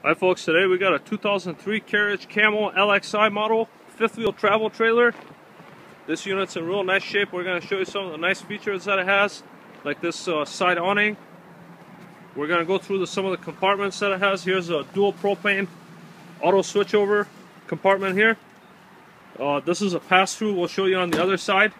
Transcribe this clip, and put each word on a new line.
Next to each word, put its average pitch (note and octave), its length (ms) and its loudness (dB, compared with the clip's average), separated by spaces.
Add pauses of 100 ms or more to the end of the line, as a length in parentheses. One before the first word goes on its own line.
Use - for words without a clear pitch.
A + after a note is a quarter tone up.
Hi D3+ 120 2
folks, F#3 320 0
today E3+ 200 4
we F#3 120 2
got F#3 160 2
a C#3 60 0
two - 180 -8
thousand F#3+ 380 -4
three G#3 260 -6
carriage G#3 480 -2
camo G#3+ 400 0
L G3+ 200 2
X G3 240 0
I G#3+ 140 2
model, A3 400 0 (220)
fifth - 260 -2
wheel A3 160 -2
travel G#3+ 380 0
trailer. A#3 440 2 (920)
This D#3+ 180 -6
unit's G3 300 -4
in E3 100 -6
real F#3+ 200 -2
nice F#3+ 180 0
shape. G3+ 300 -2
We're F3+ 100 -6
gonna F3+ 160 -2
show G3 200 -4
you F#3+ 40 0
some G3 220 -6
of E3+ 80 -10
the D3+ 40 -10
nice F#3 220 0
features G3+ 460 -8
that G3 120 0
it F3+ 80 -2
has, G3 380 2 (400)
like D3 160 -4
this, E3+ 300 -4
uh, D3+ 160 0
side F3+ 320 0
awning. G3+ 400 0 (1160)
We're C#3+ 140 -6
gonna E3+ 160 2
go F#3 140 0
through G3 220 -4
the, F3 80 -2
some F#3+ 180 -4
of F#3+ 60 -2
the F3+ 120 -6
compartments G3 560 -2
that G3+ 140 0
it F#3 80 -2
has. G3 240 0
Here's F#3 240 0
a D3 240 -2
dual G3+ 180 2
propane G3 560 -2 (720)
auto F#3+ 220 4
switchover G3+ 680 0 (400)
compartment F#3+ 480 0
here. A3 220 2 (1000)
Uh, C#3+ 220 0
this E3+ 220 -2
is F#3+ 120 0
a E3 60 -2
pass-through. G3 540 2
We'll F3 160 -2
show G3 160 -2
you F#3+ 100 2
on F3+ 140 0
the D#3+ 120 0
other F#3+ 140 2
side. G3+ 440 2